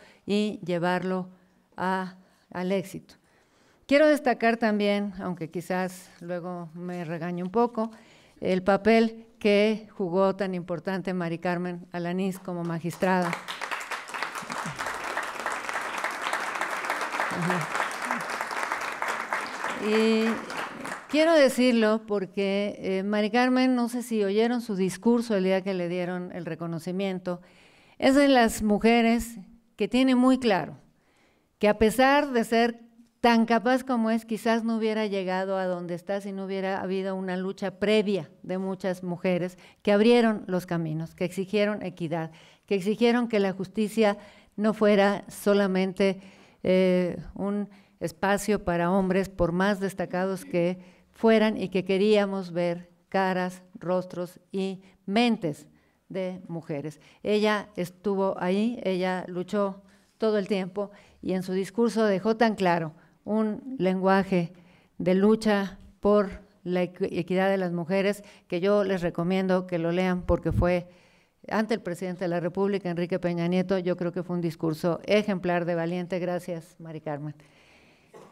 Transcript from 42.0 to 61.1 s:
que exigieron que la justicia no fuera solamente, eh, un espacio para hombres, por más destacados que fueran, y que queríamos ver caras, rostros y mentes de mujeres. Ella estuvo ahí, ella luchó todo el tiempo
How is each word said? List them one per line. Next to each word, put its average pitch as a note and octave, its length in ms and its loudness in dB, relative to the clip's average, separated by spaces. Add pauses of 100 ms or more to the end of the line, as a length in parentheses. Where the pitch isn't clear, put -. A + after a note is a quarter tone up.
que G3+ 100 0
exigieron A#3 500 2
que A3+ 140 0
la G3 120 0
justicia G#3 640 0 (380)
no G#3 200 0
fuera G3+ 540 4
solamente, F#3+ 920 2 (420)
eh, F3+ 540 2 (180)
un G3+ 340 -4 (300)
espacio G3 680 0
para F3 280 2
hombres, F#3+ 360 2
por F3 220 0
más F#3+ 300 2
destacados F#3 640 -4
que F3+ 340 0 (320)
fueran, A3 460 4
y F#3+ 140 -4
que F#3 140 -2
queríamos G3 680 2
ver F3 380 -2 (180)
caras, F#3 560 -2 (100)
rostros F3+ 640 -4 (140)
y F#3+ 300 -4 (220)
mentes G#3+ 640 0 (420)
de F#3 380 -8
mujeres. D3+ 540 -10 (240)
Ella G#3 500 0
estuvo F#3+ 640 -2
ahí, G3+ 460 0
ella F#3 420 -2
luchó F#3+ 560 -4 (360)
todo A3 200 2
el F#3+ 80 -2
tiempo G3 460 -4 (280)